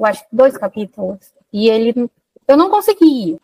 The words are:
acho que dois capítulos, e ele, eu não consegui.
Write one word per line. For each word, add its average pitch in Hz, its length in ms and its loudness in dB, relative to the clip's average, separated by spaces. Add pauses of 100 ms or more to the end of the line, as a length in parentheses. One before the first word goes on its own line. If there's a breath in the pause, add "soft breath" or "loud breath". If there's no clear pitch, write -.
acho 196 160 -2
que - 120 -20
dois 262 220 2
capítulos, 196 640 -10 (340)
e 214 160 0
ele, 233 400 0 (400)
eu 277 80 4
não 370 140 2
consegui. 311 720 0